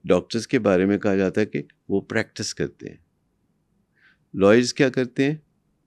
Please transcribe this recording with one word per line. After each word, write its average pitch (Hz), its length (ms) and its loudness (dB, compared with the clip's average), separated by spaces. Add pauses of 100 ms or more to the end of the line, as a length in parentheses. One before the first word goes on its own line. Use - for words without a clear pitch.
डॉक्टर्स 90 380 0
के 131 140 -2
बारे 95 260 2
में 101 140 2
कहा 101 160 -2
जाता 98 260 0
है 107 40 2
कि 71 220 -10 (220)
वो 98 120 -2
प्रैक्टिस - 520 -6
करते - 340 -8
हैं। - 180 -20 (1300)
लॉयर्स 110 360 4
क्या 135 180 2
करते 127 360 -2
हैं? 156 180 -4 (440)